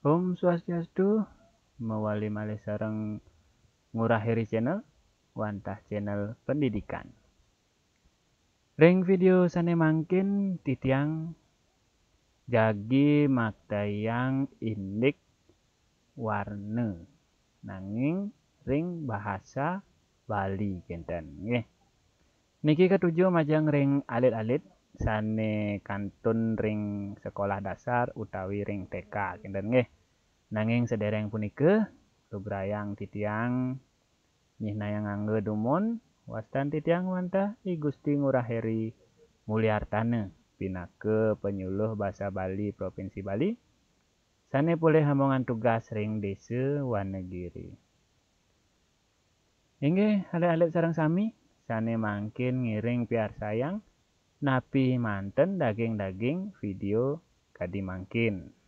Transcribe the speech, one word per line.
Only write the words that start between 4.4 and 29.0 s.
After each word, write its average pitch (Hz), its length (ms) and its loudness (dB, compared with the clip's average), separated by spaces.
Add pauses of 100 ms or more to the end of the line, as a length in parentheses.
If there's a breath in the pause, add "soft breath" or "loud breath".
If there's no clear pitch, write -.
Channel, 127 320 0 (560)
wantah 101 480 -6
channel 101 560 -4
pendidikan. 131 640 -2 (1800)
Ring 180 240 8
video 185 400 6
sane 170 320 2
mangkin 185 880 2
titiang 147 720 -2 (1120)
jagi 120 800 4
maktayang 113 1300 0
indik 107 640 -2 (960)
warna. 104 800 -4 (640)
Nanging 117 720 -4 (320)
ring 160 400 -4
bahasa 117 800 -6 (400)
Bali 98 640 -2
kinten 82 560 -10
nggih. 117 200 0 (1000)
Niki 160 240 6
ketujuh 180 400 4
majang 156 400 4
ring 139 400 4
alit-alit 117 560 2 (320)
sane 107 880 0
kantun 110 760 -2
ring 104 600 -2
sekolah 101 420 -4
dasar 123 540 -2
utawi 101 480 -6
ring 101 240 -8
T 92 160 -8